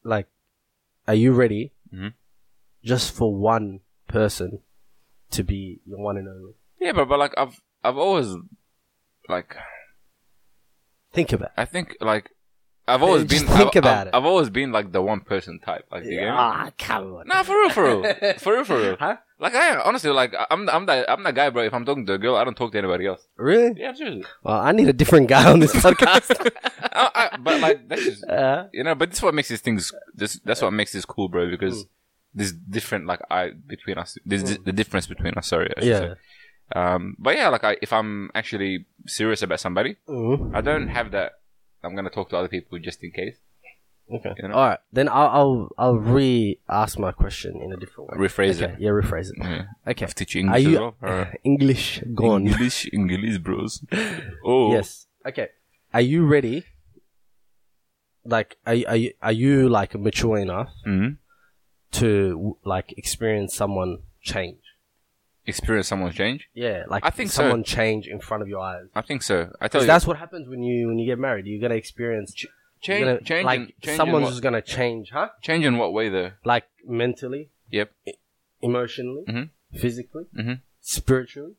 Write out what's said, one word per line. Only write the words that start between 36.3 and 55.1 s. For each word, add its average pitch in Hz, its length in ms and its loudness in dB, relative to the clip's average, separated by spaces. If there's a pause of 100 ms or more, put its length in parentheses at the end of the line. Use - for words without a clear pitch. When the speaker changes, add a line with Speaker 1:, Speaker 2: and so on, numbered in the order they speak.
Speaker 2:
Um, 90 440 -2
but 139 160 0
yeah, 254 140 2
like, 123 140 0
I, 107 180 0
if 107 120 -4
I'm 104 400 -4
actually 98 520 -4 (200)
serious 110 380 -2
about 82 160 -2
somebody, 95 380 -2 (120)
Speaker 1:
Mm. 127 460 -2
Speaker 2:
I 107 60 0
don't 147 280 -2
have 120 220 -4
that, 98 220 -4 (500)
"I'm 90 120 -10
gonna 98 140 -8
talk 98 220 -8
to 90 60 -2
other 90 120 -2
people 90 300 -10
just 87 240 -12
in 87 80 -14
case." - 260 -10 (760)
Speaker 1:
Okay. 101 280 -8
Speaker 2:
You 98 80 -10
know? 104 60 -4
Speaker 1:
All 131 140 6
right. 113 100 -2 (120)
Then 131 160 2
I'll, 139 200 4 (100)
I'll, 135 400 2
I'll 123 200 4
re-ask 113 1040 2
my 92 140 -2
question - 480 -4
in 92 100 -10
a 92 60 -10
different - 320 -16
way. - 80 -10 (100)
Speaker 2:
Rephrase 98 340 2
Speaker 1:
Okay. 85 120 -4
Speaker 2:
it. - 80 -14
Speaker 1:
Yeah, 104 100 0
rephrase 92 400 0
it. - 60 -14
Speaker 2:
Yeah. 87 260 -6 (240)
Speaker 1:
Okay. 120 180 -4
Speaker 2:
Have - 100 -12
to 92 100 -6
teach - 100 -10
you 87 140 -2
Speaker 1:
Are 113 80 4
Speaker 2:
English 135 80 6
as 156 80 6
Speaker 1:
you - 60 4
Speaker 2:
well? 113 220 -6
All - 80 -6
right. 92 320 -4
Speaker 1:
<laughs> - 40 -20
English 135 580 2 (100)
gone. 104 340 2
Speaker 2:
English, 113 460 0
English, 101 460 0
bros. 95 440 -6 (600)
Oh. 120 280 4
Speaker 1:
Yes. - 340 -2 (180)